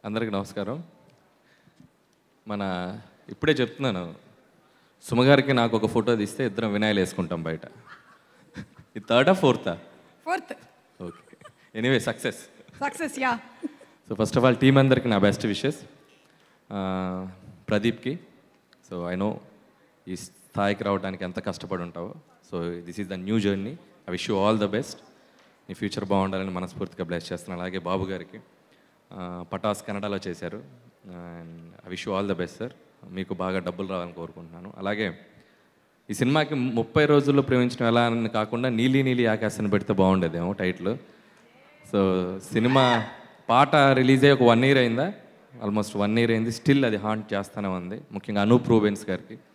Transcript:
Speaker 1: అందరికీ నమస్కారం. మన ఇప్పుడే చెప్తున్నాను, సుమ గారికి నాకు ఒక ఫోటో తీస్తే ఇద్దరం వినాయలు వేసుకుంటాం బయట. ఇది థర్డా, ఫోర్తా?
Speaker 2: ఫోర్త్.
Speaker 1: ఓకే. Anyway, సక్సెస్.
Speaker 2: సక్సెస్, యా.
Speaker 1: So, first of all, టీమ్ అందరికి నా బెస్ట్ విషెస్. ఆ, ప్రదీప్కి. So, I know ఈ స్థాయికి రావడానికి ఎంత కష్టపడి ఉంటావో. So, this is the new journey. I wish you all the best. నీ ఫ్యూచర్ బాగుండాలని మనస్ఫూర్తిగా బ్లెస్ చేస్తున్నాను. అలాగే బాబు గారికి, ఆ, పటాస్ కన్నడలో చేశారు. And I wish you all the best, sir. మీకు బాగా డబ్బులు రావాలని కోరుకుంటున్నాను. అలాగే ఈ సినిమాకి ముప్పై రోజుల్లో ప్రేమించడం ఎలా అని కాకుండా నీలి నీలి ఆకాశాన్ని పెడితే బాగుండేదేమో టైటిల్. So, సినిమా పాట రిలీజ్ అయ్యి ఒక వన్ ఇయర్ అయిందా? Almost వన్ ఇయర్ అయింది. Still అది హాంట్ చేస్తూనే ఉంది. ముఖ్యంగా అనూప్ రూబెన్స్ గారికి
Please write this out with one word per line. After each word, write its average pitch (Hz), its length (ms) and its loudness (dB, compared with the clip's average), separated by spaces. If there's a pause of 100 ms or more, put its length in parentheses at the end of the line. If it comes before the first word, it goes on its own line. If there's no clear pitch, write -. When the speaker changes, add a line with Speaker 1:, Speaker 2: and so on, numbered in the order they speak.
Speaker 1:
అందరికీ 110 260 -4
నమస్కారం. 101 520 -6 (1700)
మన 101 140 -6 (680)
ఇప్పుడే - 240 0
చెప్తున్నాను, 113 640 -2 (880)
సుమ 120 200 0
గారికి 135 300 6
నాకు 117 240 2
ఒక 107 100 0
ఫోటో 117 300 2
తీస్తే 104 300 -4
ఇద్దరం 107 260 -2
వినాయలు 104 280 2
వేసుకుంటాం 87 420 -4
బయట. 80 180 -6 (1400)
ఇది 104 140 -12
థర్డా, 135 220 6
ఫోర్తా? 127 460 2 (460)
Speaker 2:
ఫోర్త్. 359 320 -6 (460)
Speaker 1:
ఓకే. - 760 -16
Anyway, 123 220 2
సక్సెస్. 123 340 -4 (440)
Speaker 2:
సక్సెస్, 277 380 -6
యా. 247 200 0 (760)
Speaker 1:
So, 98 60 -6
first 110 200 2
of 120 60 4
all, 127 140 6
టీమ్ 135 200 6
అందరికి 131 300 4
నా 104 100 2
బెస్ట్ 101 280 2
విషెస్. 110 300 -2 (960)
ఆ, 92 560 -6 (400)
ప్రదీప్కి. 117 500 -2 (720)
So, 87 180 -6
I 90 40 -4
know 98 180 -2 (760)
ఈ 90 80 -8
స్థాయికి - 680 -4
రావడానికి 95 400 -2
ఎంత 90 220 -8
కష్టపడి 92 360 -8
ఉంటావో. 85 320 -12 (400)
So, 87 100 -4
this 87 360 -10
is 95 60 -6
the 92 140 -8
new 101 160 -2
journey. 101 360 0 (380)
I 90 40 -4
wish - 160 -6
you 107 40 0
all 104 200 2
the 104 160 0
best. - 260 -6 (720)
నీ 95 60 -12
ఫ్యూచర్ 101 300 -6
బాగుండాలని 95 460 -2
మనస్ఫూర్తిగా 90 540 -8
బ్లెస్ 85 280 -8
చేస్తున్నాను. 87 300 -10
అలాగే 92 160 -8
బాబు 92 260 -2
గారికి, 92 360 -10 (720)
ఆ, 87 400 -12
పటాస్ 101 360 -4
కన్నడలో 101 300 -6 (100)
చేశారు. 90 340 -10 (440)
And 85 840 -18
I 90 60 -10
wish 101 140 -8
you 98 120 -2
all 98 160 -2
the 87 100 -4
best, - 160 -12
sir. 123 100 -8 (380)
మీకు 92 240 -8
బాగా 92 240 -2
డబ్బులు 87 300 -6
రావాలని 87 240 -8
కోరుకుంటున్నాను. 85 640 -16
అలాగే 98 400 -4 (920)
ఈ 101 40 -4
సినిమాకి 147 400 0
ముప్పై 127 500 0
రోజుల్లో 143 380 6
ప్రేమించడం 123 440 2
ఎలా 117 200 4
అని 117 220 0
కాకుండా 117 400 -2
నీలి 127 340 2
నీలి 123 240 2
ఆకాశాన్ని 107 440 0
పెడితే 101 220 0
బాగుండేదేమో 92 600 2
టైటిల్. 92 360 -4 (1080)
So, 92 440 2
సినిమా 123 640 2 (440)
పాట 139 280 6
రిలీజ్ 135 480 6
అయ్యి 143 100 8
ఒక 127 80 2
వన్ 120 220 6
ఇయర్ 135 140 6
అయిందా? 127 340 0 (520)
Almost 104 340 -2
వన్ 104 200 2
ఇయర్ 117 120 4
అయింది. 113 200 0
Still 135 360 2
అది 107 100 0
హాంట్ 107 380 -4
చేస్తూనే 101 340 -6
ఉంది. 92 320 -6 (120)
ముఖ్యంగా 101 280 -4
అనూప్ 120 280 4
రూబెన్స్ 104 420 2
గారికి 92 280 -8 (160)